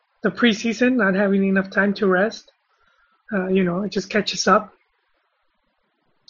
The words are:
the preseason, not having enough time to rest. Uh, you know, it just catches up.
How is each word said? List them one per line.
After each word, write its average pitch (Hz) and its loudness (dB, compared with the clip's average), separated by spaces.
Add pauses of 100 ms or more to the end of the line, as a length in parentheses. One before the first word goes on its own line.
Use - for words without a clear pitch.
(220)
the 208 0
preseason, 233 0
not 196 2
having 196 2
enough 190 0
time 196 0
to 196 -2
rest. 190 0 (800)
Uh, 190 -4
you 190 2
know, 180 -2
it 196 -6
just - -6
catches - -4
up. 202 2 (1600)